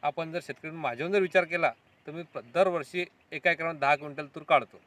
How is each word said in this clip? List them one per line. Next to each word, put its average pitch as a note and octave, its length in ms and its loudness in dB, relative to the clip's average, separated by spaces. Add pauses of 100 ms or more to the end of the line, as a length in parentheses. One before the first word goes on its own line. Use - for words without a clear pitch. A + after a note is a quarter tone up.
आपण D#3+ 300 -4
जर F3 100 -4
शेतकऱ्यांना D#3+ 380 -12
माझ्याहून C#3+ 320 -4
जर G3+ 80 4
विचार F3+ 240 4
केला, D#3+ 280 0 (340)
तर D3 60 -12
मी E3 100 -10
प्र-, D3+ 180 -12 (140)
दरवर्षी F3 520 0 (260)
एका D#3+ 180 0
एकरामध्ये E3 300 -2
दहा C#3 160 4
क्विंटल D3 300 -10
तूर D3+ 160 -14
काढतो. D3 440 2